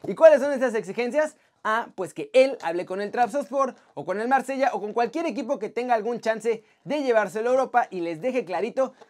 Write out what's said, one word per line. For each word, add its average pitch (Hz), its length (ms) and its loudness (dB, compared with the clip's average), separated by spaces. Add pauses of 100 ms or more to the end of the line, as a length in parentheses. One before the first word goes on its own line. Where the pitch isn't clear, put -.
¿Y - 120 -6
cuáles 311 240 10
son 285 140 0
esas 247 200 0
exigencias? 233 640 -2 (320)
Ah, 220 280 0
pues 175 180 -8
que 214 200 -10
él 262 280 6
hable 170 240 -4
con 190 160 -6
el 208 80 -6
Trabzonspor 247 640 -2 (220)
o 147 100 -10
con 185 160 -4
el 233 60 -4
Marsella 269 460 0
o 202 60 -4
con 208 140 -8
cualquier 233 320 -2
equipo 269 320 -4
que 196 120 -8
tenga 247 260 -2
algún 220 260 -2
chance 226 420 -2 (200)
de 285 180 -4
llevárselo 220 480 2
a 254 40 2
Europa 254 360 2
y 185 120 -6
les 165 200 -6
deje 247 240 -2
clarito 208 480 -4 (160)